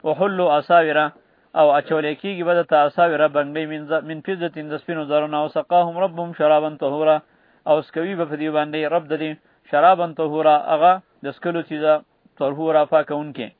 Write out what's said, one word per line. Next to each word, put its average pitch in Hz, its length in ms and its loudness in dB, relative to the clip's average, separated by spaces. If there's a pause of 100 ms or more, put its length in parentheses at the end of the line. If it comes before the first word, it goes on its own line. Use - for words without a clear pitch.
و 156 80 -2
حلو 180 380 0
اساوره، 151 560 2 (480)
او 156 180 4
اچولی 151 440 -2
کېږي 190 280 -8
به 175 100 0
د 170 80 2
ته 160 140 0
اساوره 156 520 2
بنګړۍ 147 380 -2
من 151 200 -10
ز-، 151 180 -2
من 156 160 -10
فضة 170 420 -8
د 151 140 -10
سپینو 156 280 -8
زرو 151 220 0
نه. 151 100 -6
او 151 120 -2
سقاهم 170 500 0
ربهم 170 360 -4
شرابا 151 420 2
طهورا، 151 400 0 (500)
او 151 140 4
څکوي 170 340 -6
به 170 100 -4
په 151 120 -6
دې 151 140 -4
باندې 151 420 -2
رب 170 160 0
د 151 80 -4
دې 156 140 -6 (400)
شرابا 170 360 4
طهورا، 156 500 2 (160)
هغه 160 200 6 (300)
د 143 80 -12
څکلو 170 320 -6
څیزه 156 300 0 (480)
طهورا 151 440 0
پاکوونکې. 147 640 -2 (120)